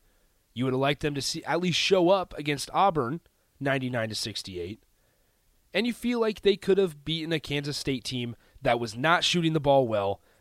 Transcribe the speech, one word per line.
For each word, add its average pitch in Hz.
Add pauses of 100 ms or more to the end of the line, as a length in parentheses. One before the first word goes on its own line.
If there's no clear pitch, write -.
(560)
You 123
would 127
have 131
liked 143
them 143
to 139
see, 160
at 165
least 180
show 180
up 185
against 147
Auburn, 156 (380)
ninety-nine 127
to 107
sixty-eight. 95 (920)
And 208
you 240
feel 240
like 220
they 196
could 190
have 156
beaten 160
a 156
Kansas 143
State 135
team 120 (260)
that 120
was 113
not 160
shooting 165
the 160
ball 139
well, 101 (200)